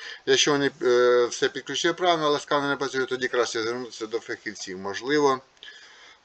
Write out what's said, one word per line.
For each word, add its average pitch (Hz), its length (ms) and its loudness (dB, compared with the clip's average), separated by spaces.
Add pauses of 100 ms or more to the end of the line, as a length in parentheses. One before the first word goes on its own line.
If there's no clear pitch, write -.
(260)
Якщо 135 260 4
вони, 139 200 2 (100)
е, 123 440 4
все 131 240 -2
підключили 143 440 -4
правильно, 170 320 2
але 147 140 2
сканер 143 300 -2
не 139 60 0
працює, 131 300 -2
тоді 127 220 -4
краще 120 340 0
звернутися 117 460 -6
до 110 120 -4
фахівців. 101 580 -10
Можливо, 127 640 0 (840)